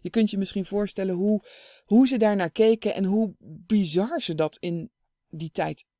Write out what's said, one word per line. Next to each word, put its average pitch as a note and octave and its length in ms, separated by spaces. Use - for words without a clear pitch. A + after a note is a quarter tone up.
je F3+ 80
kunt A3 200
je G3 80
misschien F#3+ 280
voorstellen G3 500
hoe, G3+ 300
hoe B3 220
ze B3+ 100
daarnaar G#3 340
keken A3 420
en F#3+ 100
hoe G3+ 360
bizar F#3 840
ze E3 140
dat D#3 240
in E3+ 320
die D#3+ 220
tijd D#3 340